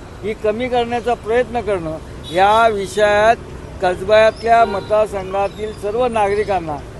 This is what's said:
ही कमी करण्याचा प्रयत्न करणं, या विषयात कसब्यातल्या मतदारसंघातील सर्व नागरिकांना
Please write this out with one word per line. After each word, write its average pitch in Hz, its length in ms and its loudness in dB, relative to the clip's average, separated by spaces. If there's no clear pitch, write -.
ही 214 100 -4
कमी 214 340 -2
करण्याचा 240 460 -2
प्रयत्न 233 460 -2
करणं, 175 380 -4
या 214 340 6
विषयात 208 680 2
कसब्यातल्या 220 840 4
मतदारसंघातील 196 1080 -2
सर्व 208 340 -2
नागरिकांना 202 680 0